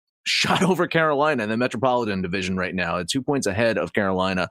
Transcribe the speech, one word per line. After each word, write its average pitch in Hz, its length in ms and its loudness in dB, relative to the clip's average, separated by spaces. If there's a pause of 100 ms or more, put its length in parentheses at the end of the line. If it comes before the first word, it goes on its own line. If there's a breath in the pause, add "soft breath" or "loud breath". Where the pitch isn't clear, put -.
<laughs> - 200 -20
shot - 360 0
over 175 240 2
Carolina 151 560 2
in 104 60 -2
the 110 80 0
Metropolitan 120 640 0
Division 92 360 -2
right 90 160 -2
now, 87 300 -2
two 127 180 -4
points 139 240 0
ahead 104 320 2
of 87 160 -2
Carolina. 92 580 0